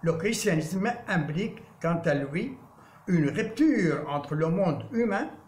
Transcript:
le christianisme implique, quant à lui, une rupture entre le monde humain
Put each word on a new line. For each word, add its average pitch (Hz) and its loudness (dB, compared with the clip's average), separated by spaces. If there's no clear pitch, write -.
le 165 0
christianisme 190 0
implique, 170 -2
quant 165 0
à 156 2
lui, 147 -4
une 160 4
rupture 214 2
entre 143 -4
le 160 2
monde 170 2
humain 226 0